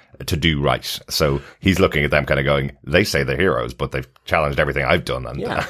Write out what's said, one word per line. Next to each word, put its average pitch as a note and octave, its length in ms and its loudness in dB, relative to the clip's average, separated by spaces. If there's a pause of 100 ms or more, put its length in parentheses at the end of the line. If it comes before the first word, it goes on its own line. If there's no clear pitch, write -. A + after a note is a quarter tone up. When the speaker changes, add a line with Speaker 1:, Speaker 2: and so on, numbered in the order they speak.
(260)
Speaker 1:
to F#2 120 -2
do D2+ 240 2
right. C2 380 -2 (100)
So C#2+ 300 0 (200)
he's F#2+ 200 2
looking D2+ 240 2
at D2 80 0
them D2 140 2
kinda C#2 180 0
going, C#2 280 0 (120)
"They E2+ 200 2
say C#2+ 200 0
they're C2+ 140 -2
heroes, B1 380 0
but C2+ 160 -6
they've C2 160 -6 (180)
challenged D2+ 340 0
everything C#2+ 260 0
I've D2 200 2
done." B1+ 220 -4
And A#1+ 120 -8
Speaker 2:
Yeah. - 300 -4